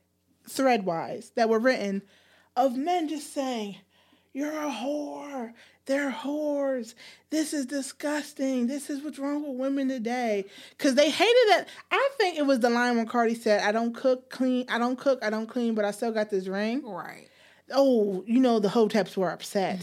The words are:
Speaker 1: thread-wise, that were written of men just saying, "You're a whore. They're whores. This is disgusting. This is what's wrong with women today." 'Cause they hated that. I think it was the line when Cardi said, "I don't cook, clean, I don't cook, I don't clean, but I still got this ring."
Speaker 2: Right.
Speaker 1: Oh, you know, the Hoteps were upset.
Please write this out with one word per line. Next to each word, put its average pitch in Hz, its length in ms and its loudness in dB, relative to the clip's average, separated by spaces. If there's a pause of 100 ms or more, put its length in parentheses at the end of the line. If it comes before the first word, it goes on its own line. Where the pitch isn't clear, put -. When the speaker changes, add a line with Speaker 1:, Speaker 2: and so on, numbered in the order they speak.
(460)
Speaker 1:
thread-wise, 190 880 -2
that 233 120 2
were 226 100 4
written 202 440 0 (520)
of 254 220 2
men 320 320 0
just 302 240 -8
saying, 233 440 -4 (580)
"You're 294 180 -4
a 302 180 -6
whore. 285 840 -8 (320)
They're 277 260 -2
whores. 277 840 -4 (360)
This 302 220 -2
is 285 140 -4
disgusting. 269 1000 -4
This 277 200 -6
is 285 140 -6
what's 294 160 -10
wrong 285 240 -4
with 277 160 -8
women 269 300 -2
today." 233 560 -2 (340)
'Cause 269 160 4
they 294 160 6
hated 453 380 6
that. 339 180 4 (240)
I 508 280 2
think 359 200 0
it 294 80 2
was 269 140 4
the 240 100 4
line 240 280 2
when 226 80 0
Cardi 233 280 2
said, 214 280 2
"I 208 100 2
don't 233 220 0
cook, 254 360 0
clean, 254 380 0
I 220 100 -2
don't 247 200 0
cook, 262 260 2
I 214 60 0
don't 220 180 -4
clean, 233 260 -2
but 214 100 0
I 208 60 0
still 226 220 -4
got 220 180 -2
this 190 160 -2
ring." 214 400 -2
Speaker 2:
Right. 175 420 -12 (460)
Speaker 1:
Oh, 226 520 4
you 233 120 2
know, 240 220 6
the 202 80 2
Hoteps 214 480 2
were 180 140 0
upset. 185 520 -4